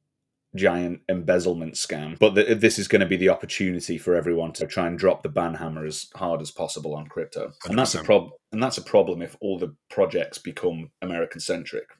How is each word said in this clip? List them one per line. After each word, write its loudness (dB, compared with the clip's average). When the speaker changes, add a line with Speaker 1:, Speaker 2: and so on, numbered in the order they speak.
Speaker 1:
giant 0
embezzlement 0
scam. -8
But 8
th-, 4
this 4
is -4
gonna 6
be 2
the 4
opportunity -2
for 0
everyone 0
to -6
try -2
and -4
drop 2
the -6
ban -2
hammer -8
as -10
hard -4
as -10
possible -6
on -10
crypto. -8
And -2
that's 2
a -2
Speaker 2:
Hundred -6
percent. -
Speaker 1:
prob-, 6
and -4
that's 0
a -8
problem 2
if -10
all -2
the -6
projects 0
become -6
American-centric. -6